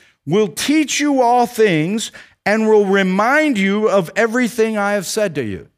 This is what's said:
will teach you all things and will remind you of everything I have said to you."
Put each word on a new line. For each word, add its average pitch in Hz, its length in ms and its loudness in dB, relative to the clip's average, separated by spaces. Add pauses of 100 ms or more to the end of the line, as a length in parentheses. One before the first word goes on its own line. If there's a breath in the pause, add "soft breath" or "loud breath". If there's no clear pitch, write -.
(260 soft breath)
will 202 220 0
teach 285 520 -2
you 285 220 0
all 240 240 2
things 202 640 0 (340 loud breath)
and 220 220 0
will 214 180 6
remind 208 720 2
you 196 320 0
of 180 260 0
everything 220 640 0
I 202 160 -2
have 202 120 -4
said 208 300 -4
to 139 80 -4
you." 95 240 -10 (100)